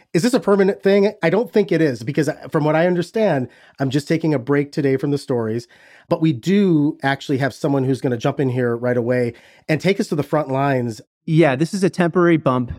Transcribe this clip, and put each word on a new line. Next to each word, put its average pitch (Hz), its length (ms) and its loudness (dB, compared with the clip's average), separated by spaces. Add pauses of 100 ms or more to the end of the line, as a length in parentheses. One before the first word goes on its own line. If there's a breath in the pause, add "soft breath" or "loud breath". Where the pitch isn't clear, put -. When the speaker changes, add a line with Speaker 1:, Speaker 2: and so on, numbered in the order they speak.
(120 loud breath)
Speaker 1:
is 170 100 0
this 240 120 2
a 247 60 2
permanent 196 420 2
thing? 202 300 4 (100)
I 165 80 2
don't 208 200 -2
think 208 220 2
it 160 80 2
is 127 220 0
because, 143 260 -2
uh, - 220 -8
from 151 140 0
what 151 120 2
I 165 100 2
understand, 175 600 0 (300 soft breath)
I'm 135 100 -2
just 143 200 -2
taking 160 260 0
a 135 40 0
break 143 340 -2
today 135 260 0
from 143 120 -4
the 143 60 -2
stories. 120 520 -4 (420 soft breath)
But 165 100 -2
we 160 140 2
do 160 680 0
actually 139 360 -2
have 135 160 -2
someone 139 300 -2
who's 127 180 -2
gonna 123 160 -2
jump 139 220 -2
in 135 100 0
here 123 260 -2
right 123 200 -2
away 123 360 0 (340 soft breath)
and 156 140 -2
take 196 200 0
us 208 80 -4
to - 80 -4
the 147 60 0
front 147 280 -2
lines. 131 500 -2 (240)
Speaker 2:
Yeah, 156 320 2
this 156 160 -2
is 190 100 -4
a 190 80 4
temporary 170 460 2
bump. 127 420 0